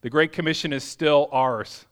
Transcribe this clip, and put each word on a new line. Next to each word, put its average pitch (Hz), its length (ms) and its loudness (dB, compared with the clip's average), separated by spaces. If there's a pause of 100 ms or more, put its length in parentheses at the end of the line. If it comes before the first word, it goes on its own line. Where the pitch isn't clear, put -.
The 117 40 -6
Great 156 200 2
Commission 160 420 -4
is 135 120 -6
still 147 480 2
ours 127 600 -2